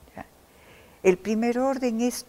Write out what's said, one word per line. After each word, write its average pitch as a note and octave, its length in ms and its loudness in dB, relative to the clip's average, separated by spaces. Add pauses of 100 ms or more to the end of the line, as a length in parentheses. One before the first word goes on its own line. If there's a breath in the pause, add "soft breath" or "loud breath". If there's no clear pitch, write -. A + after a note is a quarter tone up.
(140)
¿ya? - 120 -16 (800 loud breath)
El F#3 140 6
primer A3+ 400 -2
orden B3+ 440 -2
es A#3+ 280 -2